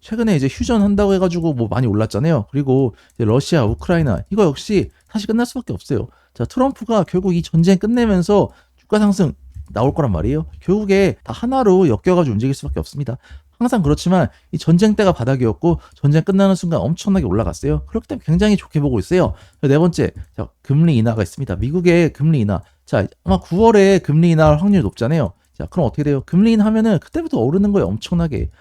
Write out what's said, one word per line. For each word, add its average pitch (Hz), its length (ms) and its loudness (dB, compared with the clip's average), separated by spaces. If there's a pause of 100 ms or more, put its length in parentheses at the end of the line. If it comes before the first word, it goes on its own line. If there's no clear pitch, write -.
최근에 220 340 -2
이제 135 160 0
휴전한다고 202 640 0
해가지고 175 400 0
뭐 117 160 -4
많이 120 180 -2
올랐잖아요. 110 640 -2
그리고 135 440 0 (180)
이제 117 100 -6
러시아, 131 400 0
우크라이나 147 640 -2
이거 202 140 2
역시 170 460 -2 (200)
사실 214 180 -6
끝날 233 180 0
수밖에 - 260 -10
없어요. 110 380 -6 (240)
자, 120 100 -8
트럼프가 214 640 -2
결국 185 280 -2
이 170 80 -2
전쟁 170 360 2
끝내면서 208 720 0 (260)
주가 - 240 -2
상승 196 320 2 (420)
나올 120 220 0
거란 139 160 -2
말이에요. 120 340 -2 (140)
결국에 196 640 0
다 - 100 -12
하나로 220 540 2
엮여가지고 147 460 0
움직일 123 200 -2
수밖에 143 260 -8
없습니다. 127 380 -8 (400)
항상 240 240 0
그렇지만 160 460 0 (240)
이 - 80 -6
전쟁 196 360 4
때가 196 180 2
바닥이었고 127 640 0 (160)
전쟁 147 260 2
끝나는 196 320 2
순간 165 280 -2
엄청나게 170 440 -2
올라갔어요. 107 640 -2
그렇기 - 200 -8
때문에 262 180 -10
굉장히 190 320 2
좋게 - 220 -6
보고 127 200 0
있어요. 165 340 0 (280)
네 139 180 2
번째, 160 320 0 (240)
자, - 140 -10 (120)
금리 151 360 2
인하가 113 260 0
있습니다. 98 320 -8
미국의 170 580 0
금리 151 280 0
인하. 101 200 -2 (240)
자, 107 220 -2 (160)
아마 185 160 0
구월에 196 600 4
금리 165 320 2
인하할 156 300 4
확률이 196 220 2
높잖아요. 117 500 -2 (240)
자, - 100 -10
그럼 151 200 -2
어떻게 147 160 -6
돼요? 139 220 -2
금리 208 260 2
인하하면은 220 480 2
그때부터 320 400 -6
오르는 190 320 0
거예요, 160 160 2
엄청나게. 135 600 -4 (120)